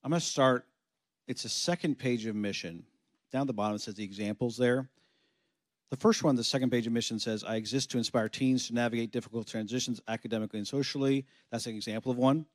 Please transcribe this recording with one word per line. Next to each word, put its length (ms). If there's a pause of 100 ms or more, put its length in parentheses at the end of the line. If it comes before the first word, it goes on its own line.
I'm 60
gonna 100
start, 460 (600)
it's 180
the 40
second 500
page 280
of 80
mission. 500 (460)
Down 120
at 40
the 60
bottom, 240
it 40
says 140
the 100
examples 520
there. 320 (1000)
The 60
first 260
one, 140
the 80
second 260
page 160
of 60
mission 260
says, 260
"I 120
exist 340
to 80
inspire 300
teens 400
to 60
navigate 380
difficult 340
transitions 600
academically 500
and 80
socially." 600 (240)
That's 160
an 100
example 340
of 60
one. 380